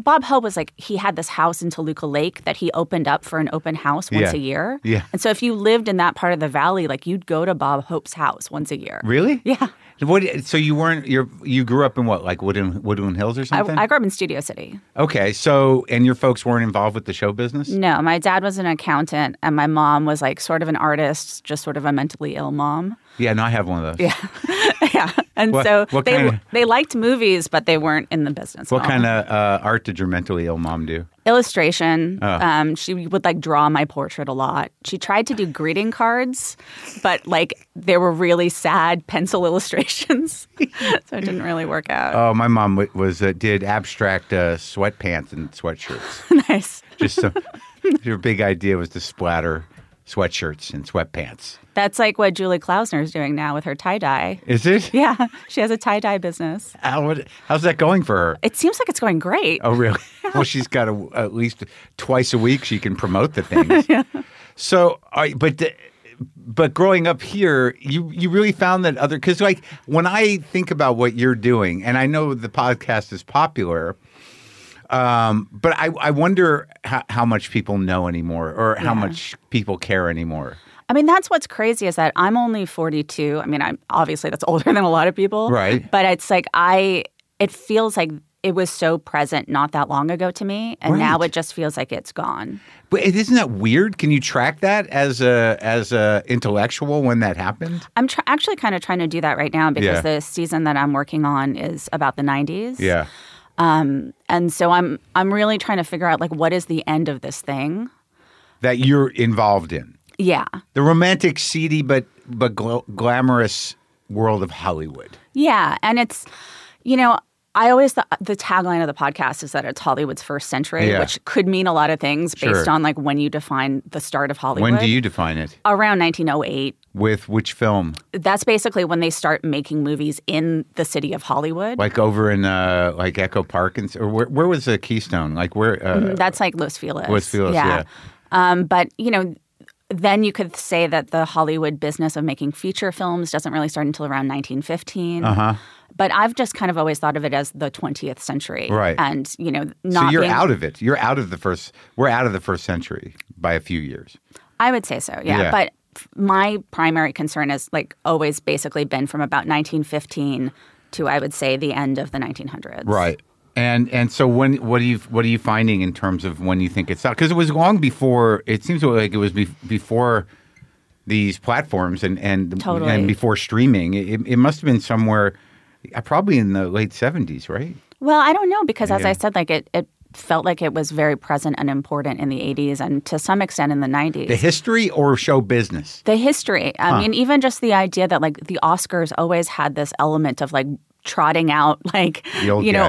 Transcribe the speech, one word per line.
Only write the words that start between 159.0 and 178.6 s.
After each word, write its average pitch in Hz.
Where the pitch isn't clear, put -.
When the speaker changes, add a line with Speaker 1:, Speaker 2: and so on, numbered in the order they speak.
Speaker 1:
from 147
about 143
nineteen 151
fifteen 143
to, 147
I 143
would 147
say, 135
the 143
end 139
of 139
the 139
nineteen 123
hundreds. -
Speaker 2:
Right. 90
And, 120
and 120
so 131
when, 135
what 120
do 120
you, 120
what 117
are 117
you 117
finding 110
in 90
terms 92
of 85
when 92
you 92
think 90
it's -
out? 120
'Cause 160
it -
was 165
long 175
before, 123
it 110
seems 160
like 110
it 107
was 101
be-, 98
before 113
these 104
platforms 104
and, 92
and, 95
Speaker 1:
Totally. 170
Speaker 2:
and 101
before 104
streaming. 107
It, 101
it 123
must 147
have 160
been 120
somewhere, 107
uh, 117
probably 170
in 101
the 95
late 101
seventies, 117
right? 151
Speaker 1:
Well, 302
I 294
don't 392
know, 415